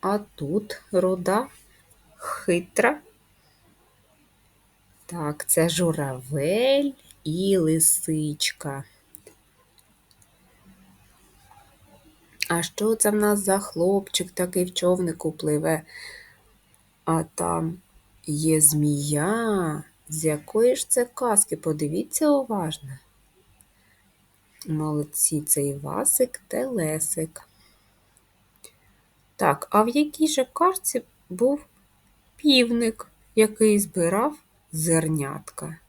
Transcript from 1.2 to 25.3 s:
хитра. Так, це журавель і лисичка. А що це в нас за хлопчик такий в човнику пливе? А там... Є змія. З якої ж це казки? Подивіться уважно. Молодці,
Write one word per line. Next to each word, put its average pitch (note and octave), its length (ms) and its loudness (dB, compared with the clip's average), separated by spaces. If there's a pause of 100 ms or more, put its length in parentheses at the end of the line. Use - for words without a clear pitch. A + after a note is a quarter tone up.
хитра. G#3 840 -2 (2000)
Так, D3+ 420 -6
це E3 220 4
журавель D#3+ 1200 0 (360)
і F#3+ 300 2
лисичка. D#3 1300 0 (3750)
А E3+ 140 -2
що G#3+ 320 -2
це A3 140 2
в G#3 60 0
нас G#3 240 2
за G3 200 0
хлопчик F#3+ 720 -2
такий F3+ 340 -2
в F3+ 80 -12
човнику F3+ 580 -2
пливе? D#3 500 -2 (1200)
А E3 180 2
там... E3+ 540 -4 (520)
Є D#3 320 2
змія. D3+ 1200 0 (260)
З D#3 160 -6
якої G#3+ 500 2
ж - 140 -8
це B3 160 2
казки? A3+ 520 -2
Подивіться D#3+ 720 -2
уважно. G3+ 600 0 (1800)
Молодці, D3+ 760 -2